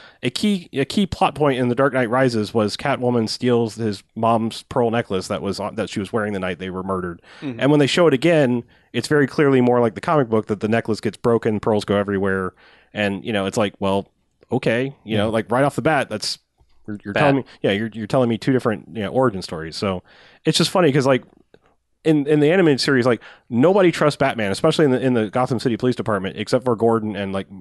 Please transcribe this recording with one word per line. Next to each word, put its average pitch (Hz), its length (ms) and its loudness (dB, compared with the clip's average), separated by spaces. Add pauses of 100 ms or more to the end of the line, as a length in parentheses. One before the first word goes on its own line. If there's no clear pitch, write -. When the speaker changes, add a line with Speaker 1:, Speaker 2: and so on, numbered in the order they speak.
(240)
Speaker 1:
a 127 60 -2
key, 196 420 -2
a 135 120 -2
key 196 220 0
plot 160 300 -2
point 139 240 0
in 123 80 0
The 120 80 0
Dark 135 160 2
Knight 127 180 -2
Rises 117 420 0
was 107 240 0
Catwoman 123 520 -2
steals 117 480 0
his 107 260 -6 (140)
mom's 113 480 0
pearl 120 260 0
necklace 107 380 -4
that 95 120 -4
was 95 200 -6
on, 98 160 -8
that 101 120 -4
she - 120 -6
was 95 120 -8
wearing 107 200 -2
the 98 80 -6
night 92 180 -6
they 92 120 -8
were 92 120 -8
murdered. 92 400 -6 (200)
Speaker 2:
Mm-hmm. 127 180 -10
Speaker 1:
And 135 100 2
when 147 80 4
they 143 80 4
show 175 220 2
it 143 60 4
again, 127 500 2 (280)
it's 120 140 -4
very 147 220 2
clearly 139 320 4
more 123 200 4
like 117 140 2
the - 60 -14
comic 151 280 0
book 110 200 0
that 104 100 -2
the 107 100 -4
necklace 113 320 0
gets 104 160 -6
broken, 113 440 0
pearls 104 240 0
go 101 120 0
everywhere, 95 580 -2 (380)
and, 101 320 -4
you 117 80 -6
know, 98 140 -2
it's 98 100 -4
like, 104 220 0
well, 98 300 -2 (420)
okay, 131 420 -2 (120)
you 107 120 -4
know, 104 100 0
Speaker 2:
Yeah. 113 60 -4
Speaker 1:
like, 110 160 -2
right 123 140 2
off 143 140 0
the 123 60 -4
bat, 139 280 0
that's, - 300 -8 (480)
you're, 104 160 -10
you're 101 100 -8
Speaker 3:
Bat. 110 60 0
Speaker 1:
telling 139 160 4
me, 120 80 -4 (180)
yeah, 139 80 2
you're, 107 220 -2
you're 110 160 -10
telling 127 200 2
me 113 80 0
two 135 160 -2
different, 123 440 -2
you 110 80 -4
know, 95 60 -6
origin 117 320 0
stories. 80 340 -10
So 95 260 -4 (420)
it's 160 140 0
just 165 140 2
funny 180 180 4
'cause, 131 160 2
like, 131 160 2 (800)
in, 151 240 2
in 151 140 4
the 147 100 6
animated 165 300 4
series, 131 240 2
like, 120 160 2 (300)
nobody 170 420 4
trusts 151 240 0
Batman, 110 340 -2
especially 156 360 2
in 135 40 4
the, 127 100 2
in 127 120 2
the 110 160 0
Gotham 127 320 -2
City 117 160 -2
Police 127 200 0
Department, 95 420 -4
except 123 260 -2
for 123 100 2
Gordon 107 400 0
and, 98 200 -6
like, 95 120 -6 (140)